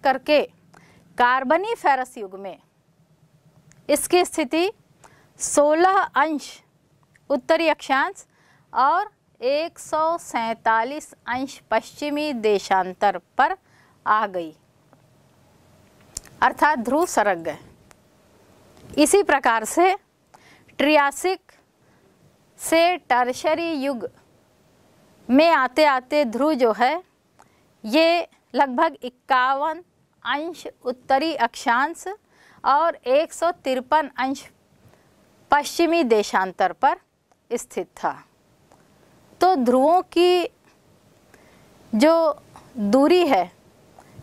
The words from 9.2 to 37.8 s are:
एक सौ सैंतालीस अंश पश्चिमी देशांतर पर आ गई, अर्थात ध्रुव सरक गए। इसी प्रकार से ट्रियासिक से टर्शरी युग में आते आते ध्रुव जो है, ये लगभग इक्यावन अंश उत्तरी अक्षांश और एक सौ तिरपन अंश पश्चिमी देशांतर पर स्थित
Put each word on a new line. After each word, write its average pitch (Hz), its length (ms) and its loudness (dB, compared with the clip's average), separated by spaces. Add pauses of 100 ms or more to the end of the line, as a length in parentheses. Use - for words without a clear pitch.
एक 294 360 -4
सौ 320 400 -4
सैंतालीस 226 960 -4 (120)
अंश 254 440 -8
पश्चिमी 294 600 -4
देशांतर 196 840 0
पर 320 380 -2 (500)
आ 214 200 0
गई, 175 300 -8 (1900)
अर्थात 294 360 2
ध्रुव 269 280 0
सरक 202 320 0
गए। 160 200 -8 (1400)
इसी 370 240 4
प्रकार 247 420 0
से 359 320 2 (840)
ट्रियासिक 202 720 0 (1080)
से 339 380 2
टर्शरी 294 760 -2
युग 262 380 -6 (1200)
में 302 200 6
आते 269 340 2
आते 285 400 0
ध्रुव 262 300 -2
जो 240 180 2
है, 262 300 0 (840)
ये 330 440 2 (260)
लगभग 277 480 0
इक्यावन 269 760 -2 (460)
अंश 294 420 -8 (180)
उत्तरी 269 500 -2
अक्षांश 254 680 -2 (600)
और 302 300 2
एक 285 380 -2
सौ 330 180 -2
तिरपन 277 680 -2
अंश 269 320 -6 (1000)
पश्चिमी 330 540 2
देशांतर 196 680 0
पर 294 240 0 (560)
स्थित - 340 -8